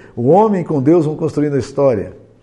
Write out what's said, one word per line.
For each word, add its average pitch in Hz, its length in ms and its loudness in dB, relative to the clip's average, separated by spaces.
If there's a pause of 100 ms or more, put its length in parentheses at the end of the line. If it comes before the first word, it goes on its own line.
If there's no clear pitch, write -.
(160)
O 120 120 -2
homem 196 360 2
com 147 180 -2
Deus 156 240 2
vão 151 100 -6
construindo 147 380 -2
a 135 60 0
história. 110 520 -2 (300)